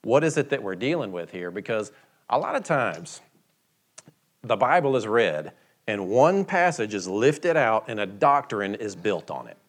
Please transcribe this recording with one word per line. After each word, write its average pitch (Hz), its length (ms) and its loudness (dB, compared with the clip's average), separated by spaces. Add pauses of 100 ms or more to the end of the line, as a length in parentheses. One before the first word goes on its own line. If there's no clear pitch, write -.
what 131 200 4
is 151 140 0
it 143 140 -2
that 135 100 -2
we're 95 140 -6
dealing 127 360 -2
with 87 200 -8
here, 90 180 -8
because 104 420 -6 (380)
a 127 80 2
lot 196 200 -2
of 226 60 -4
times 104 580 -4 (1200)
the 110 120 0
Bible 135 400 2
is 110 120 0
read 98 460 0 (340)
and 101 220 -4
one 170 360 4
passage 170 480 0
is 92 140 -6
lifted 143 500 2
out 113 300 2
and 110 120 -6
a 104 60 -2
doctrine 104 680 0
is 104 200 -8
built 90 360 -2
on 65 160 -10
it. - 100 -20 (120)